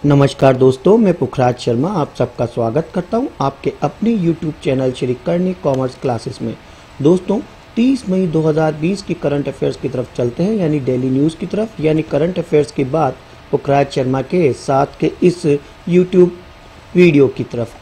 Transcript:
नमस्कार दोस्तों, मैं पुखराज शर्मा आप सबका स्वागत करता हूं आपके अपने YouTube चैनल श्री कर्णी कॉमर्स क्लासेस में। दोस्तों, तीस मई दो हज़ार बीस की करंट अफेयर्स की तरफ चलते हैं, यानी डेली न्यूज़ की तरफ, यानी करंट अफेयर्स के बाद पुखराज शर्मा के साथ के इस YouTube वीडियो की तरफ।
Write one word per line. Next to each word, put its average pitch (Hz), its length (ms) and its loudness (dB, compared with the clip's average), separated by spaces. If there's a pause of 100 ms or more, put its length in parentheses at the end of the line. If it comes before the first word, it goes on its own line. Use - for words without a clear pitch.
नमस्कार 139 480 4
दोस्तों, 131 420 4
मैं 196 160 4
पुखराज 123 440 -2
शर्मा 131 340 -2
आप 151 260 -4
सबका 123 280 -4
स्वागत 117 500 -4
करता 190 220 -4
हूं 269 100 -2 (140)
आपके 139 300 -4 (120)
अपने 208 320 -2
YouTube 165 480 -2
चैनल 131 280 0
श्री 127 220 -4 (120)
कर्णी 180 280 -2
कॉमर्स 131 420 -4
क्लासेस 120 460 -6
में। 110 120 -6 (460)
दोस्तों, 180 400 2 (360)
तीस 247 340 0
मई 190 180 0
दो 160 140 0
हज़ार 156 320 0
बीस 170 280 -4
की - 120 -8
करंट 143 340 -2
अफेयर्स 139 300 -4
की 139 120 -6
तरफ 127 280 -6
चलते 123 260 -2
हैं, 214 100 0
यानी 156 260 0
डेली 127 300 -2
न्यूज़ 143 280 0
की - 80 -6
तरफ, 208 340 -4
यानी 156 240 0
करंट 165 360 -2
अफेयर्स 151 320 0
के 143 140 -4
बाद 135 300 -2 (360)
पुखराज 139 400 0
शर्मा 131 320 -2
के 165 320 0
साथ 139 440 -2
के 151 120 0 (120)
इस 175 180 2 (460)
YouTube 180 420 4 (680)
वीडियो 151 320 6
की - 180 -6
तरफ। 117 360 -8